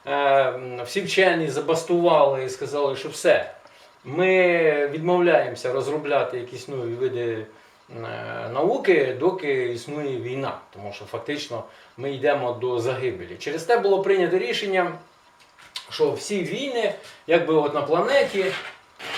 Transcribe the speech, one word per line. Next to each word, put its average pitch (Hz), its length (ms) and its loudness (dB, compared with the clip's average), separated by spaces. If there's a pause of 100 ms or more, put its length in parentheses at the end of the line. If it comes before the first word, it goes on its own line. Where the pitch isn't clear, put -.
Е, 139 420 4
м, 123 380 -8
всі 196 160 -4
вчені 170 480 2
забастували 147 920 2
і 127 60 -4
сказали, 135 460 -2
що 151 140 -8
все, - 420 2 (520)
ми 170 840 2
відмовляємося 156 840 2
розробляти 139 640 -2
якісь 120 300 -12
нові 123 260 -6
види, 117 520 -4 (460)
е, 113 640 -10
науки, 151 640 2
доки 143 460 0
існує 135 520 -6
війна, 123 400 -6 (160)
тому 101 200 -12
що 104 120 -16
фактично 127 580 -8 (340)
ми 135 140 -6
йдемо 131 400 0
до 120 280 -2
загибелі. 123 600 -4
Через 160 240 -6
те 240 140 4
було 196 240 2
прийнято 190 360 4
рішення, 190 540 0 (1000)
що 147 220 2
всі 196 320 -4
війни, 226 500 -2 (340)
якби, 160 260 4
от 147 200 4
на 147 80 0
планеті, 190 640 2 (720)